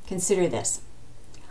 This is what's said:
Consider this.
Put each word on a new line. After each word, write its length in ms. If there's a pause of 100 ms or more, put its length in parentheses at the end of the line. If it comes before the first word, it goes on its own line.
Consider 420
this. 340 (680)